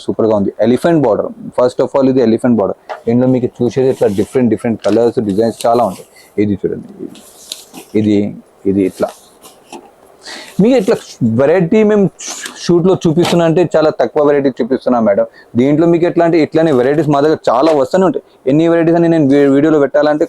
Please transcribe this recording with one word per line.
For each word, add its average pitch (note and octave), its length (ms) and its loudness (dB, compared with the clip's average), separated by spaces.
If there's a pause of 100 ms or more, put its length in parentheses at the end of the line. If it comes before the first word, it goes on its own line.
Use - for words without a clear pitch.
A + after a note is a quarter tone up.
సూపర్గా A2 340 0
ఉంది. G2 120 -2 (140)
ఎలిఫెంట్ D#3 400 0
బార్డర్, G#2 240 0 (300)
first B2 260 0
of - 140 -8
all C3 140 2
ఇది C3 140 2
ఎలిఫెంట్ A2+ 340 2
బార్డర్. F#2+ 180 -4 (260)
దీంట్లో B2 300 0
మీకు A#2+ 140 -2 (100)
చూసేది B2+ 360 0
ఇట్లా A#2+ 140 0 (100)
డిఫరెంట్ A#2+ 360 0
డిఫరెంట్ A2+ 320 -4
కలర్స్, A2+ 320 0 (100)
డిజైన్స్ A2 380 -2
చాలా A#2 240 2
ఉంటాయి. - 180 -16 (340)
ఇది G2+ 200 -2
చూడండి, - 440 -10 (920)
ఇది, G#2 160 0 (540)
ఇది G2 200 0
ఇట్లా - 180 -6 (1500)
మీకు B3 180 4
ఇట్లా G3 160 0 (440)
వెరైటీ E3+ 400 2 (100)
మేము G#3 160 2 (580)
షూట్లో F3 300 2 (100)
చూపిస్తున్నా E3+ 460 2
అంటే D#3+ 120 2 (120)
చాలా D#3 160 2 (100)
తక్కువ C3+ 300 0
వెరైటీ C#3+ 200 2 (100)
చూపిస్తున్నా B2 380 -2 (100)
మేడం. G2+ 180 2 (340)
దీంట్లో D3 320 2
మీకు E3+ 180 2
ఎట్లా E3+ 180 0
అంటే E3+ 180 2
ఇట్లానే D#3+ 340 0
వెరైటీస్ D3 360 0
మా C#3 100 2
దగ్గర D#3+ 140 0 (100)
చాలా C3+ 300 2
వస్తూనే F#3 280 0
ఉంటాయి. - 160 -4 (280)
ఎన్ని D#3+ 220 2
వెరైటీస్ E3+ 260 2
అని E3+ 140 2
నేను D#3 200 2
వీ-, C#3+ 120 4 (100)
వీడియోలో D3+ 280 2
పెట్టాలంటే D3+ 460 0